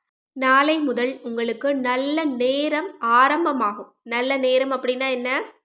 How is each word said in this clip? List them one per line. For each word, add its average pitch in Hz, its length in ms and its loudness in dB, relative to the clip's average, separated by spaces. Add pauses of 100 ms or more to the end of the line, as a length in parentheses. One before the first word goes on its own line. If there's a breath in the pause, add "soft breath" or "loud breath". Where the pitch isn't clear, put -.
(360)
நாளை 277 440 4
முதல் 254 420 -2
உங்களுக்கு 233 540 -4
நல்ல 269 480 -2
நேரம் 294 800 -2
ஆரம்பமாகும். 254 1000 2
நல்ல 247 340 -2
நேரம் 254 340 2
அப்படின்னா 254 380 -2
என்ன? 254 420 -4 (140)